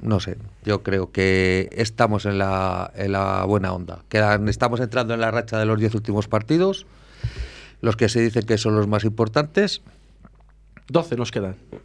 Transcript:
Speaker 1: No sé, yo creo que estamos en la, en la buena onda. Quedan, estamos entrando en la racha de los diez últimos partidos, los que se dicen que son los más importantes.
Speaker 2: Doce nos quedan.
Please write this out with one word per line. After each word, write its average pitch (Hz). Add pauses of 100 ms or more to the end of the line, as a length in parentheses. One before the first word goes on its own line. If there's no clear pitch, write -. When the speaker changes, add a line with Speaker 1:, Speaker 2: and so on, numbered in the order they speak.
Speaker 1:
No 107
sé, - (280)
yo 101
creo 95
que 95
estamos 107
en 98
la, 95
en 98
la 98
buena 95
onda. 87
Quedan, 107
estamos 117
entrando 117
en 113
la 113
racha 110
de 107
los 110
diez 110
últimos 104
partidos, 165 (920)
los 110
que 110
se 117
dicen 113
que 113
son 107
los 107
más 104
importantes. 120 (1080)
Speaker 2:
Doce 160
nos 117
quedan. 98 (300)